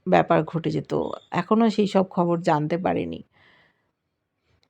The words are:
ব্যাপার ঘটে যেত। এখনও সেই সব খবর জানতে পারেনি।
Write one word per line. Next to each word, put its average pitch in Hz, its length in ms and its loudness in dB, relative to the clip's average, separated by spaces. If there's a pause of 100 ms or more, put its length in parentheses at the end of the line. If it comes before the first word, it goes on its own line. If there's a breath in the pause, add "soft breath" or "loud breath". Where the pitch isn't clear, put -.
ব্যাপার 170 380 4
ঘটে 160 260 -6
যেত। 147 220 -6 (380)
এখনও 214 400 2
সেই 202 180 0
সব 190 220 2
খবর 175 300 0
জানতে 156 380 0
পারেনি। 87 420 -4 (1500)